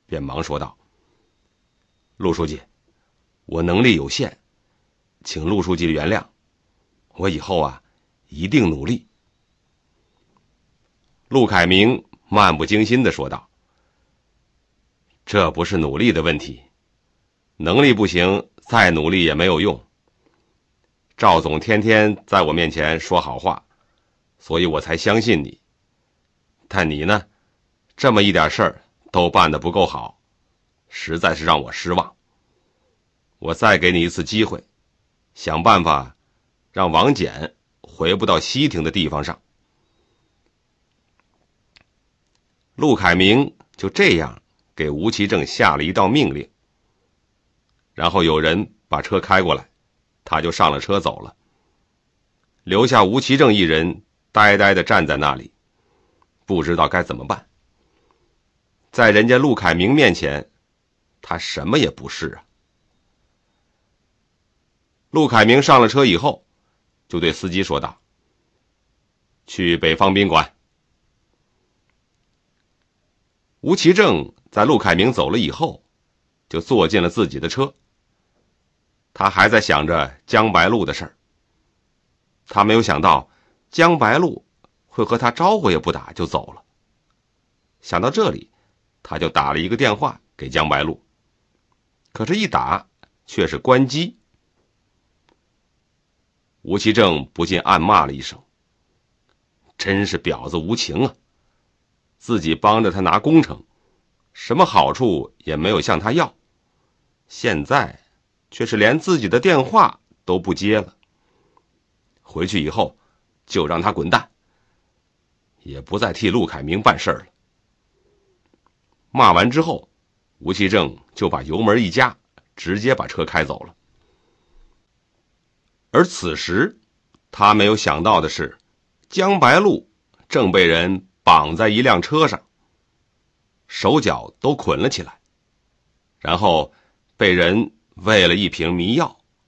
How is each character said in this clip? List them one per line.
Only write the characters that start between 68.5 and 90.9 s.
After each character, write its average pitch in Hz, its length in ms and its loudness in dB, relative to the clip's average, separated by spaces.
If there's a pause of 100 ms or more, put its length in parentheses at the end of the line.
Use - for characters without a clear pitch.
：“去 85 320 -2
北 80 180 0
方 98 180 2
宾 101 140 2
馆。” 82 280 0 (3000)
吴 170 140 0
其 175 180 4
正 156 400 0 (160)
在 104 160 0
陆 131 120 4
凯 87 180 0
明 107 180 2
走 78 160 -2
了 104 80 -2
以 82 140 -2
后， - 320 -8 (640)
就 82 100 -6
坐 90 280 0
进 90 160 0
了 87 60 0
自 95 180 -2
己 67 120 -10
的 80 80 -6
车。 135 280 -6 (1400)
他 98 160 -2
还 95 180 4
在 110 140 2
想 76 240 0
着 78 400 -4
江 110 260 2
白 87 160 4
露 107 160 0
的 71 100 -6
事 85 120 -12
儿， - 100 -20 (1300)
他 101 160 0
没 107 100 2
有 113 80 6
想 82 180 0
到 80 300 2 (400)
江 165 300 2
白 117 180 2
露 165 260 -2 (440)
会 - 180 -4
和 117 120 -2
他 120 120 0
招 190 300 0
呼 143 100 0
也 85 80 2
不 73 140 -4
打 71 220 -10
就 87 120 -6
走 - 280 -8
了。 - 100 -20 (1200)
想 87 200 -2
到 117 80 0
这 208 220 0
里， - 180 -12 (540)
他 78 160 -10
就 80 100 -2
打 71 240 0
了 76 60 -4
一 90 100 -4
个 113 80 -4
电 113 180 0
话 127 240 -8 (160)
给 67 140 -14
江 78 180 -2
白 71 140 0
露， 80 220 -6 (1080)